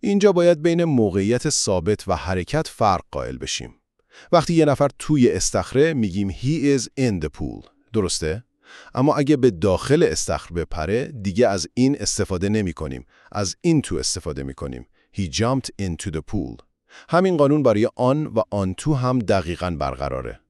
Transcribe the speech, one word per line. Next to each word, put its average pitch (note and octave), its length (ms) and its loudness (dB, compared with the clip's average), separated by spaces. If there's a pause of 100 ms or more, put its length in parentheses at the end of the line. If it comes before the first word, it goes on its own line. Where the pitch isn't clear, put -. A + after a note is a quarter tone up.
اینجا G3+ 300 4
باید F3 300 4
بین E3+ 220 2
موقعیت A2+ 640 2
ثابت G2 580 -2
و F#2 80 0
حرکت F#2 520 -4
فرق G2 440 0
قائل B1+ 260 -6
بشیم. B1+ 380 -10 (560)
وقتی E3+ 220 2
یه D#3+ 120 6
نفر C#3+ 240 2 (100)
توی C3 300 4
استخره A#2 640 0
می‌گیم G2+ 380 -2
«He C#3 480 0
is G#2+ 40 -4
in G#2+ 420 -2
the D2+ 40 -4 (100)
pool». A#1+ 300 -8 (240)
درسته؟ F#2 500 -2 (500)
اما C3 220 2
اگه D3 220 2
به B2 140 6
داخل G2 520 2
استخر D#2 500 -2
بپره، E2+ 520 -4 (160)
دیگه G2+ 260 2
از G2 260 -2
این C3+ 260 2
استفاده G2 500 -2
نمی‌کنیم. D#2+ 560 -4 (260)
از G2 300 -6
این E3 200 4
تو - 140 -6
استفاده C#2 480 -6
می‌کنیم. C2+ 420 -10 (280)
«He G2 80 -6
jumped A2 480 -2 (120)
into F2+ 300 -4
the D#2 100 -6 (100)
pool». B1 320 -6 (460)
همین F3+ 280 2
قانون D3 260 4
برای A2 320 4
آن C#3 320 0
و A2 220 -2
آن G2 240 -2
تو D3+ 200 -2
هم B2+ 260 0
دقیقاً F2+ 520 -2
برقراره. C2 680 -6 (100)